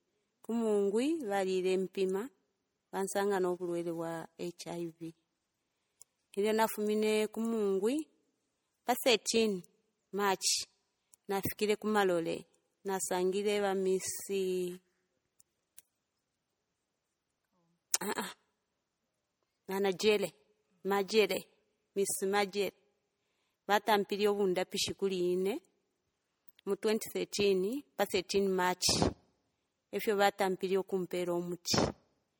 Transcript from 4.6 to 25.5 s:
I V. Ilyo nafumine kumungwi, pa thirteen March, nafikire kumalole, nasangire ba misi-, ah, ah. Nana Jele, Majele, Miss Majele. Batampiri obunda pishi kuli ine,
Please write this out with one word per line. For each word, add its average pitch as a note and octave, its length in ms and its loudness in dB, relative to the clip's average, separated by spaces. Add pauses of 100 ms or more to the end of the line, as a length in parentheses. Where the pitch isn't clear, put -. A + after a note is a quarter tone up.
I E3+ 200 -8
V. D#3+ 280 -14 (1200)
Ilyo G#3 160 2
nafumine G#3+ 760 0
kumungwi, A3 840 -2 (760)
pa A#3+ 100 0
thirteen A3 680 2 (500)
March, G3 560 0 (600)
nafikire G3+ 480 -2
kumalole, F#3 720 0 (380)
nasangire F#3+ 760 0
ba G3 140 0
misi-, F#3 1040 -2 (3250)
ah, G#3 160 -4
ah. - 180 -8 (1300)
Nana G3 240 0
Jele, G3+ 400 2 (520)
Majele, G3 600 2 (500)
Miss G3 280 -2
Majele. G3 500 0 (960)
Batampiri G#3 640 2
obunda G3 360 2
pishi - 300 -4
kuli F3+ 380 -2
ine, F#3+ 280 -2 (1040)